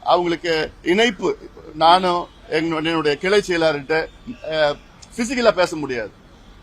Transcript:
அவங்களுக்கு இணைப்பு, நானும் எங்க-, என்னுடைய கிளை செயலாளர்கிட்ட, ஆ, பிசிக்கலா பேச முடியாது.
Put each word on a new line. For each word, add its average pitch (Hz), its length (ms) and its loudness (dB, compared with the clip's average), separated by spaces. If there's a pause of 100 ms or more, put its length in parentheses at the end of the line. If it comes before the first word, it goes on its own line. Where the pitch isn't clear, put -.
அவங்களுக்கு 165 680 0 (100)
இணைப்பு, 190 560 0 (360)
நானும் 175 540 4 (220)
எங்க-, 160 260 -2
என்னுடைய 156 420 0
கிளை 196 300 2
செயலாளர்கிட்ட, 160 600 0 (440)
ஆ, 151 240 2 (420)
பிசிக்கலா 240 340 0
பேச 175 240 0
முடியாது. 123 360 -6 (500)